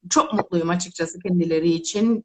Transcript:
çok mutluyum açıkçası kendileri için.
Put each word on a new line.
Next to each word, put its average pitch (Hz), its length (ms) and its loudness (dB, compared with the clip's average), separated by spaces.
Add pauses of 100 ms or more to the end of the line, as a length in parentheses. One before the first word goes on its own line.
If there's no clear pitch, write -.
(100)
çok 302 220 2
mutluyum 170 380 0
açıkçası 175 500 -4
kendileri 170 500 2
için. 208 540 0